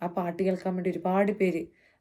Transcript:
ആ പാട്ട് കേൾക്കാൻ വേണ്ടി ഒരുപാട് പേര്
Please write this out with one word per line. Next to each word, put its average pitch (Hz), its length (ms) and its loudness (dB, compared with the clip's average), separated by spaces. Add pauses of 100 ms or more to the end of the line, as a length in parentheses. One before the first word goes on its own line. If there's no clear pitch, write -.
ആ 170 40 -2
പാട്ട് 175 360 -2
കേൾക്കാൻ 185 320 0
വേണ്ടി 185 160 -2
ഒരുപാട് 190 420 2
പേര് 185 320 0 (360)